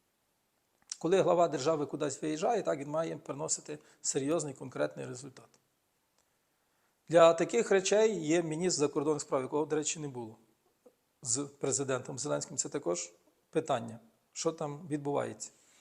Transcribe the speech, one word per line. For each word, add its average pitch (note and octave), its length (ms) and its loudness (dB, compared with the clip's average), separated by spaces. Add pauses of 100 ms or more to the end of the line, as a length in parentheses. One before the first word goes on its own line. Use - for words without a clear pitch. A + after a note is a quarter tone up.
(1000)
Коли F3 220 4
глава E3+ 260 6
держави D3 380 0
кудись D3 360 -4
виїжджає, E3+ 420 0
так, E3 160 -2
він C#3 100 -10
має D#3+ 280 -4
приносити D3+ 640 -8 (220)
серйозний D3 520 -2
конкретний C#3 520 -6
результат. B2+ 400 -14 (1600)
Для E3 240 10
таких F3+ 380 0
речей G3 540 4
є E3 180 4
міністр D#3+ 360 -2
закордонних D3 420 0
справ, C#3 200 -2
якого, D3 240 -2
до D3 100 -2
речі, D3+ 240 -2
не D3 80 -8
було A#2+ 280 -12 (840)
з C3+ 220 0 (160)
президентом C3+ 600 -2
Зеленським. D3 380 -4
Це D3+ 120 -2
також E3 440 -4 (360)
питання, A#2 500 -2 (340)
що - 180 -2
там D#3 380 -6
відбувається. C#3+ 640 -4 (300)